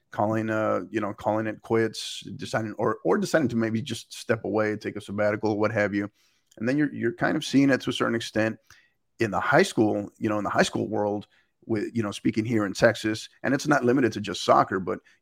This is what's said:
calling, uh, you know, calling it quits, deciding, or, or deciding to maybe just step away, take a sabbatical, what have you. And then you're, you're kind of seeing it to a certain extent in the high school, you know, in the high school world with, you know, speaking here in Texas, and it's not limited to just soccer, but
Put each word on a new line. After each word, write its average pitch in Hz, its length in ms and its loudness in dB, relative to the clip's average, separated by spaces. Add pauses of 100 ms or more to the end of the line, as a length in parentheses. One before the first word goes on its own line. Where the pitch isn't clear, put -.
(120)
calling, 110 380 0
uh, 107 400 0
you 107 120 -2
know, 104 120 -4
calling 110 340 -2
it 107 160 -8
quits, - 580 -2 (160)
deciding, 110 400 -4
or, 110 260 0
or 180 140 4
deciding 160 320 2
to 117 80 -4
maybe 110 240 0
just - 320 -10
step - 320 -2
away, 107 320 0
take 104 180 -8
a 104 60 -8
sabbatical, 104 580 0
what 107 120 2
have 104 220 2
you. 101 160 0 (480)
And 113 120 -2
then 143 80 0
you're, 147 160 0
you're 113 200 -2
kind 175 220 -2
of 151 80 -4
seeing 139 280 4
it 123 100 4
to - 80 -4
a 120 40 -2
certain 117 200 0
extent 113 440 -2 (600)
in 110 120 0
the 90 80 -2
high 143 240 4
school, 104 460 0 (100)
you 110 100 -2
know, 107 80 0
in 104 60 -2
the 90 80 -4
high 151 120 4
school 110 240 -2
world 104 380 -2 (400)
with, 104 300 -2
you 113 80 2
know, 101 80 -4
speaking 110 340 -2
here 110 220 2
in 92 60 -4
Texas, 110 540 2 (140)
and 131 140 0
it's 139 120 -4
not 143 160 4
limited 123 300 4
to 110 80 -6
just 101 220 -6
soccer, 123 360 4
but 92 200 -4 (220)